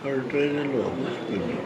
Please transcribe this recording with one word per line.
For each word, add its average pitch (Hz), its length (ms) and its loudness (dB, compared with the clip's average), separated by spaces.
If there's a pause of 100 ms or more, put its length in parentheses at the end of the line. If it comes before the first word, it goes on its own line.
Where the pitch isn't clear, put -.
ಆ 139 80 0 (180)
ಟ್ರೈನಲ್ಲಿ 143 540 2
ವಾಪಸ್ 95 340 -2 (120)
ಬಂದ್ವಿ - 360 0